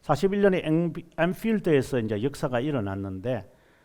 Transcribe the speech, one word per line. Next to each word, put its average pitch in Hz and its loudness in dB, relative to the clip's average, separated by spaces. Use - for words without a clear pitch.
사십일 196 0
년에 190 4
앵-, 160 0
앤필드에서 170 2
이제 110 -2
역사가 135 -2
일어났는데, 98 -4